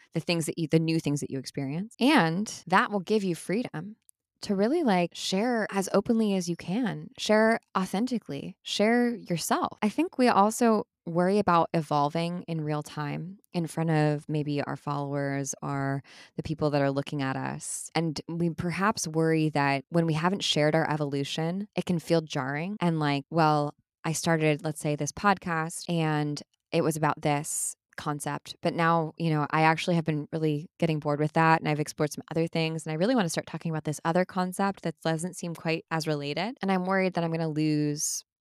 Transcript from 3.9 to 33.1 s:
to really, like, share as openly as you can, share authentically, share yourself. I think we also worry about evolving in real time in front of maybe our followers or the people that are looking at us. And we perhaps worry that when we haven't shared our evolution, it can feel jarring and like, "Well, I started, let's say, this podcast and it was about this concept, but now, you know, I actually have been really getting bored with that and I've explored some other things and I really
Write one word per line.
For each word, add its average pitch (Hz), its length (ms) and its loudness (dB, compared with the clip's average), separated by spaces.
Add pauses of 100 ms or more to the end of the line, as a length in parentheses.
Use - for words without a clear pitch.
to 202 140 -2
really, 247 280 2
like, 180 300 2
share 220 580 -2
as 196 220 -2
openly 214 420 2
as 175 140 -2
you 170 60 -4
can, 175 640 -4
share 220 420 4 (180)
authentically, 190 880 -4
share 240 520 2
yourself. 180 640 -2
I 214 80 2
think 320 280 -2
we 247 100 6
also 220 580 4 (200)
worry 180 340 2
about 175 340 4
evolving 165 760 0
in 160 140 -4
real 151 220 -2
time 151 560 -8 (120)
in 180 160 -2
front 165 220 -2
of 151 400 2
maybe 147 320 -2
our 135 140 -6
followers 139 840 -4
or 139 420 -2 (340)
the 156 60 -6
people 151 260 -2
that 143 120 2
are 139 100 4
looking 143 300 -2
at 135 140 -2
us. 135 600 -8
And 160 320 0
we 170 240 -2
perhaps 175 560 -2
worry 160 420 2
that 139 400 0
when 165 160 2
we 160 80 2
haven't 180 300 0
shared 151 320 2
our 160 140 2
evolution, 151 880 -2
it - 100 -2
can 175 140 2
feel 165 220 2
jarring 151 580 -4
and 170 200 2
like, 147 320 0
"Well, 151 420 4 (300)
I 160 100 -2
started, 156 500 2
let's 156 160 -6
say, 147 160 -2
this 147 160 -4
podcast 170 800 -2
and 151 520 0 (300)
it 165 120 2
was 156 120 2
about 156 260 0
this - 540 -2 (220)
concept, 147 640 -6
but 170 120 0
now, 165 440 2
you 165 120 0
know, 151 200 2
I 156 140 2
actually 160 320 2
have 160 100 0
been 151 260 -2
really 156 460 -2
getting 156 220 0
bored 147 200 -2
with 151 140 0
that 160 260 6
and - 80 -4
I've 151 140 0
explored 151 320 -4
some - 180 -14
other 160 160 0
things 160 380 -4
and 156 80 -6
I - 20 -4
really 208 200 2